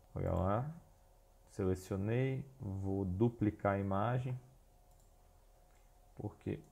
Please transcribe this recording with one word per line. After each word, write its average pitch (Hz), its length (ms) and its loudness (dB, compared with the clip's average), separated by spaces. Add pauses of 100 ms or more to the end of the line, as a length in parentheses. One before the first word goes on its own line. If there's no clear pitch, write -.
(160)
Olha 92 160 0
lá, 101 400 2 (800)
selecionei, 104 920 0 (160)
vou 98 460 -2
duplicar 104 680 2
a 98 40 2
imagem, 120 600 0 (1800)
porque - 440 -6 (120)